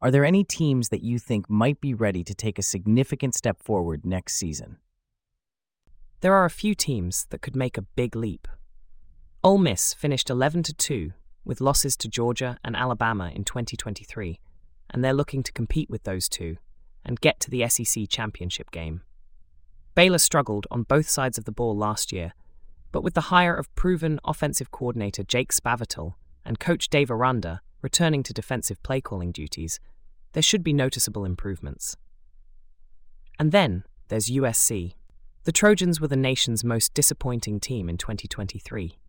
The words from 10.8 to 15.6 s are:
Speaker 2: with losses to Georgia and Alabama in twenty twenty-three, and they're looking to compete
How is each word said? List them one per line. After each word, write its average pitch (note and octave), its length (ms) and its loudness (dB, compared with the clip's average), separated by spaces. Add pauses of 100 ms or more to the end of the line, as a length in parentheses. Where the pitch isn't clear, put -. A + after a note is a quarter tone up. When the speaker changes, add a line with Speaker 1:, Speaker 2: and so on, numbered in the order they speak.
Speaker 2:
with - 160 -6
losses C3+ 360 2
to - 120 -8
Georgia A#2+ 540 -2
and A#2 140 -6
Alabama A2+ 580 0
in G2+ 80 -6
twenty A#2 340 -4
twenty-three, G2 640 -8 (500)
and B2 140 -2
they're C3 100 4
looking C#3 300 0
to - 80 -6
compete - 400 0